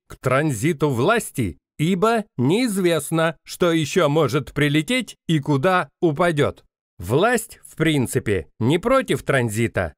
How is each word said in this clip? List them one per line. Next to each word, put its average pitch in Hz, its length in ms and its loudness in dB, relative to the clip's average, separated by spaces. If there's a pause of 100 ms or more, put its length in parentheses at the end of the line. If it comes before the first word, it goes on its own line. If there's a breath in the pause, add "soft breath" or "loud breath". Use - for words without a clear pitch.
к - 100 -20
транзиту 139 720 0
власти, 131 680 -2 (180)
ибо 202 480 0 (120)
неизвестно, 165 1080 0
что - 280 0
еще 160 380 2
может 143 440 0
прилететь 156 600 -2 (120)
и 160 120 2
куда 180 500 0 (120)
упадет. 151 600 0 (340)
Власть, 139 640 0
в - 120 -20
принципе, 131 720 0 (120)
не 135 200 2
против 240 420 0
транзита, 113 760 -2